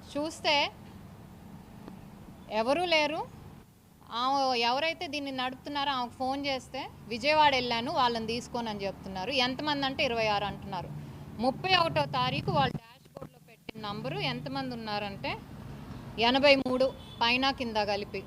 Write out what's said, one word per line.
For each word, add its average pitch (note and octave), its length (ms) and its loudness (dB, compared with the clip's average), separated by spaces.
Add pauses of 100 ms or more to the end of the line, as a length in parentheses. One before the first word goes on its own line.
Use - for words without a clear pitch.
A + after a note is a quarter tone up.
(180)
చూస్తే D#4 540 2 (1800)
ఎవరూ B3 340 2
లేరు. D#4+ 420 2 (840)
ఆమె C4 480 2
ఎవరైతే D#4 480 0
దీన్ని C#4 240 -4
నడుపుతున్నారో C4+ 600 -2
ఆమెకు B3 220 -2
ఫోన్ C4+ 320 -2
చేస్తే, C4 420 -4 (200)
"విజయవాడ C#4+ 480 6
వెళ్ళాను, A#3+ 360 0
వాళ్ళని A#3+ 360 2
తీసుకోనని A3+ 580 -4
చెప్తున్నారు." F#3+ 460 -4
ఎంతమంది C#4 540 2
అంటే, C4+ 180 0
ఇరవై A#3 240 2
ఆరు G#3 180 2
అంటున్నారు. G3 440 -6 (500)
ముప్పై C4+ 360 2
ఒకటో E4 300 4
తారీఖు C4 460 0
వాళ్ళ C4+ 220 4
డాష్‌బోర్డ్‌లో B3 720 -14
పెట్టిన A3 400 -12
నంబరు G#3+ 320 -4
ఎంతమంది C4 560 -4
ఉన్నారంటే, G#3+ 600 -4 (840)
ఎనభై C4+ 360 8
మూడు C4 380 2 (280)
పైన B3+ 300 4
కింద A#3 260 -2
కలిపి. G3+ 500 -2